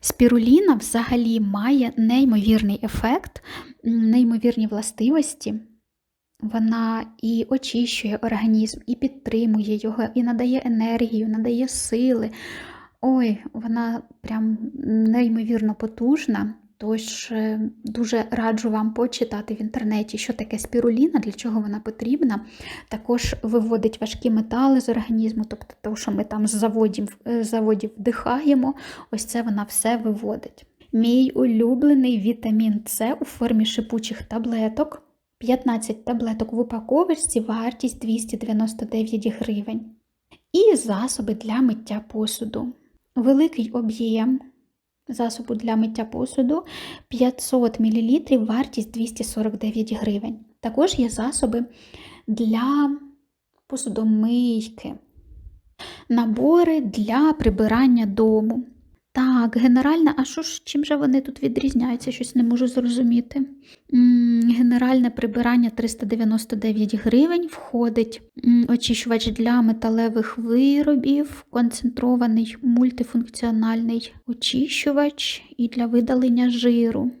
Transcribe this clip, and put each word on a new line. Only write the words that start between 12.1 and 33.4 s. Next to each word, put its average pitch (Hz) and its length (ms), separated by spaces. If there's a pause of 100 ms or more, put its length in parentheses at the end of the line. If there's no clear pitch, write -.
Ой, 247 360 (140)
вона 233 500 (180)
прям 220 380 (260)
неймовірно 220 920
потужна. 220 800 (240)
Тож, 220 540
е, 220 380 (140)
дуже 226 460
раджу 226 400
вам 214 240
почитати 226 600
в 208 60
інтернеті, 214 580
що - 140
таке 220 260
спіруліна, 240 600
для 214 140
чого 220 280
вона 208 200
потрібна. 220 680 (420)
Також 240 540
виводить 220 580
важкі 226 300
метали 240 500
з 247 80
організму, 220 600
тобто - 320
те, 214 160
що 214 160
ми 202 120
там 214 220
з 208 40
заводів, 214 680 (100)
е, 233 180
з 214 40
заводів 220 500
вдихаємо, 262 760 (360)
ось 220 140
це 233 180
вона 214 260
все 226 280
виводить. 214 720 (260)
Мій 240 380
улюблений 247 920
вітамін 220 640
С 233 340
у - 40
формі 233 400